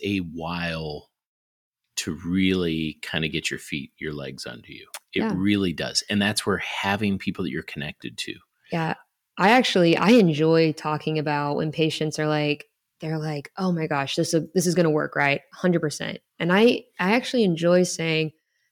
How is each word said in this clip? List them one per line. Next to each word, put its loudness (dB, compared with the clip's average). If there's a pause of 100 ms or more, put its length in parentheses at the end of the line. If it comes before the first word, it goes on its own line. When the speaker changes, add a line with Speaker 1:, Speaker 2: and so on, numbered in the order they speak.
Speaker 1:
a -2
while -6 (880)
to -6
really 0
kinda -4
get -6
your -6
feet, -10
your -8
legs -12
under -16
you. -20 (260)
It -2
Speaker 2:
Yeah. -2
Speaker 1:
really 0
does. -4
And 0
that's 0
where 0
having -2
people -6
that -4
you're -6
connected -10
to. -10 (380)
Speaker 2:
Yeah. -2 (440)
I 6
actually, 4
I 4
enjoy 6
talking -4
about -2
when -2
patients -2
are 0
like, 0 (340)
they're -4
like, -8
"Oh 0
my 0
gosh, -2
this 0
is, 2 (100)
this 2
is 2
gonna 4
work, -2
right? 2 (100)
Hundred 0
percent." -4 (180)
And 0
I, 4 (140)
I 2
actually 2
enjoy 4
saying, -2 (400)